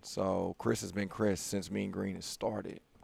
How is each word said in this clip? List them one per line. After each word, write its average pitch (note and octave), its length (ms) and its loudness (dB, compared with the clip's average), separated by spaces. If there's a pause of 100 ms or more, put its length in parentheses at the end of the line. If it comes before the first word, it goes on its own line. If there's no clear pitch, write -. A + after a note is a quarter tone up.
So F#2 560 2
Chris A2+ 240 2
has F#2+ 100 -4
been G2 160 0
Chris G#2 320 2
since G2 300 -2
Mean G2+ 200 0
Green F#2+ 260 -2
has F2 100 -8
started. G2+ 540 -2 (240)